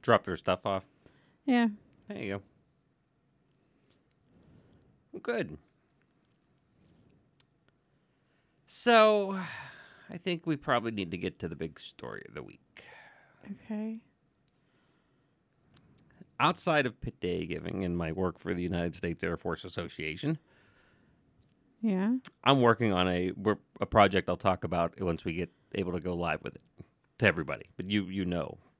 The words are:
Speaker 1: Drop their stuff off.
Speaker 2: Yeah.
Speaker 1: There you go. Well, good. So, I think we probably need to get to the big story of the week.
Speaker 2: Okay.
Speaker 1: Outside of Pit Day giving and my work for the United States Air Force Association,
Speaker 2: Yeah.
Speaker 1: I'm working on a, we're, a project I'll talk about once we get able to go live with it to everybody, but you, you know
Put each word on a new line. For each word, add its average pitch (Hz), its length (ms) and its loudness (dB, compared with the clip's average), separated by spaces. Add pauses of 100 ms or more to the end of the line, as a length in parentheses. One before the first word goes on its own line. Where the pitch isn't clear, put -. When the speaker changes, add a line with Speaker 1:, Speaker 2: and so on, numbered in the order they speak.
Speaker 1:
Drop 113 220 6
their 87 140 -4
stuff - 280 0
off. 98 200 -2 (600)
Speaker 2:
Yeah. 240 220 4 (400)
Speaker 1:
There 208 100 -12
you 98 180 -4
go. 98 60 -8 (2750)
Well, - 80 -14
good. 196 380 -4 (3000)
So, 214 760 4 (680)
I - 80 -14
think 175 280 -6
we 165 100 0
probably 120 360 -2
need 95 200 -4
to 95 60 -6
get 92 220 -6
to 90 80 -6
the 80 80 -6
big 76 240 -8
story - 480 -14
of 53 60 -20
the 69 100 -10
week. - 400 -20 (800)
Speaker 2:
Okay. 220 360 -8 (2500)
Speaker 1:
Outside 151 460 2
of 113 160 -6
Pit - 180 -10
Day 87 260 -2
giving 85 380 -4
and 87 140 -2
my 82 140 -2
work 90 260 -2
for 92 160 -4
the 87 80 -2
United 87 340 -2
States 85 280 -6
Air 87 140 -2
Force - 260 -6
Association, 87 720 -6 (1400)
Speaker 2:
Yeah. 208 320 2 (300)
Speaker 1:
I'm 135 180 6
working 117 300 6
on 90 160 2
a, 90 240 0
we're, 98 260 0 (220)
a 101 60 0
project 98 440 6
I'll 90 80 0
talk 92 260 2
about 85 380 0
once 85 240 0
we 85 80 -2
get 85 160 -4 (260)
able 92 180 -2
to 87 60 -4
go 90 160 -4
live 82 280 -2
with - 120 -8
it - 80 -20 (560)
to - 80 2
everybody, 76 380 0 (100)
but 92 140 -8
you, 104 160 2
you 95 200 -4
know 87 320 -4 (220)